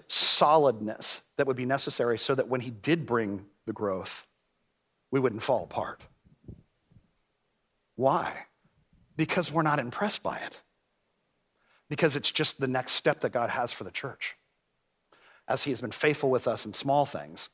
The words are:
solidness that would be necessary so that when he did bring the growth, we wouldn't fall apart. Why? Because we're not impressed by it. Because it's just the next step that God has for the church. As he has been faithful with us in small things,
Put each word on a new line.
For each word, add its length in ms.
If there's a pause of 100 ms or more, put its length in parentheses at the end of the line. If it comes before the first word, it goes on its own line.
solidness 1120 (160)
that 120
would 80
be 100
necessary 520
so 160
that 120
when 140
he 100
did 360
bring 400 (200)
the 60
growth, 520 (840)
we 80
wouldn't 240
fall 220
apart. 380 (1900)
Why? 500 (680)
Because 340
we're 120
not 160
impressed 440
by 140
it. 240 (1300)
Because 280
it's 140
just 300
the 80
next 240
step 280
that 100
God 200
has 220
for 120
the 60
church. 460 (1120)
As 140
he 80
has 100
been 100
faithful 380
with 180
us 200
in 80
small 320
things, 480